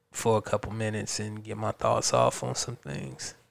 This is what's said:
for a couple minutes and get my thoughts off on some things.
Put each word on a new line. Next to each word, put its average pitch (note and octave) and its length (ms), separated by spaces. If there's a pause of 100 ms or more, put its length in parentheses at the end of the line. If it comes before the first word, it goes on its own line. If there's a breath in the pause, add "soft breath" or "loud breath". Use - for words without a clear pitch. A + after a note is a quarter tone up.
(120)
for A2+ 260
a G#2+ 40
couple - 300
minutes G#2+ 480
and G#2+ 240
get G#2+ 140
my A2 140
thoughts A2+ 420
off B2 280
on B2+ 120
some - 220
things. C#3 580 (160)